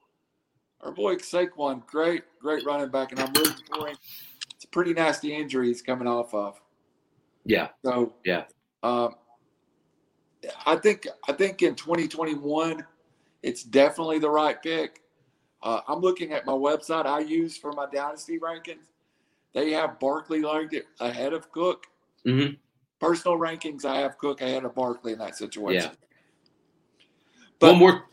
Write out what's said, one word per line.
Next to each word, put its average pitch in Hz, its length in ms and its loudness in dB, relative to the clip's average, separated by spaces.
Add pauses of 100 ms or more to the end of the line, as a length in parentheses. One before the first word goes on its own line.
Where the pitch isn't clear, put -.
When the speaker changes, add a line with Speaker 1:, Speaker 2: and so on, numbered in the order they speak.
(800)
Speaker 1:
our - 100 -12
boy 185 240 -2
Saquon, 147 680 -4
great, 165 380 -2 (160)
great 147 260 -4
running 277 240 -2
back, 135 220 -4
and 131 80 -6
I'm 131 140 -2
rooting 151 200 0 (180)
for 151 180 -6
him. 143 80 -12 (580)
It's - 100 -20
a - 40 -20
pretty 175 240 0
nasty 151 420 0
injury 131 320 -2
he's 117 140 0
coming 127 260 -4
off 120 260 -2
of. 101 260 -4 (880)
Speaker 2:
Yeah. 95 240 2 (140)
Speaker 1:
So, 123 300 0 (100)
Speaker 2:
Yeah. 87 220 0 (380)
Speaker 1:
um, 120 320 0 (1500)
I 160 120 4
think, 208 280 2 (220)
I 139 60 0
think 190 280 -2
in - 140 2
twenty 165 320 -2
twenty-one, 156 800 -4 (560)
it's 139 220 -6
definitely 147 560 2
the 151 100 2
right 151 340 2
pick. 160 380 -6 (600)
Uh, 113 260 -2
I'm 151 120 -4
looking 180 340 0
at 135 120 -4
my 143 80 -2
website 151 520 0
I 143 140 0
use 160 380 -2
for 147 160 -10
my 143 180 -6
dynasty 151 480 -6
rankings. 165 460 -10 (680)
They 151 180 -2
have 156 280 -2
Barkley 156 440 -2
ranked 156 320 -2 (260)
ahead 123 320 -4
of 160 180 -8
Cook. - 340 -2 (400)
Speaker 2:
Mm-hmm. 139 280 2 (460)
Speaker 1:
Personal 170 380 2
rankings, 160 460 -6
I 139 160 -2
have 139 180 -2
Cook 139 240 -4
ahead 131 220 -2
of 127 100 -8
Barkley 120 380 -4
in 110 80 -6
that 101 160 -8
situation. 98 560 -4
Speaker 2:
Yeah. - 40 -20 (1600)
Speaker 1:
But 165 120 12
Speaker 2:
One 175 80 12
more. 180 340 10